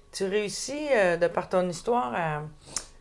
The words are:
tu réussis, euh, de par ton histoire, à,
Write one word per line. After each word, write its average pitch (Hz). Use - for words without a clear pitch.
tu -
réussis, 214
euh, 185
de 170
par 175
ton 180
histoire, 240
à, 156